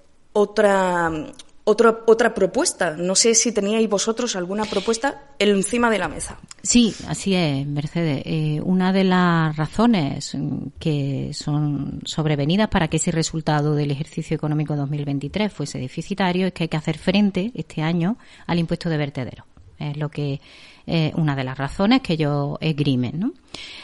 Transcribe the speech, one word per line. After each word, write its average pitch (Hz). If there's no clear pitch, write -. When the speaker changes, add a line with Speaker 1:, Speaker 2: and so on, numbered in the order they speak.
Speaker 1:
otra, 196
otra, 226
otra 226
propuesta? 190
No 180
sé 226
si 233
teníais 214
vosotros 220
alguna 190
propuesta 226
encima 208
de 220
la 175
mesa. -
Speaker 2:
Sí, 233
así 185
es, 147
Mercedes. 147
Eh, 156
una 185
de 190
las 170
razones, 156
mm, -
que 139
son 147
sobrevenidas 156
para 170
que 160
ese 175
resultado 151
del 147
ejercicio 156
económico 151
dos 143
mil 147
veintitrés 143
fuese -
deficitario 180
es 180
que -
hay 165
que 165
hacer 156
frente 196
este -
año 170
al 170
impuesto 170
de 156
vertedero. 139
Es 147
lo 147
que, 143
eh, 160
una 151
de 135
las 127
razones 196
que 185
ellos 147
esgrimen, 143
¿no? 233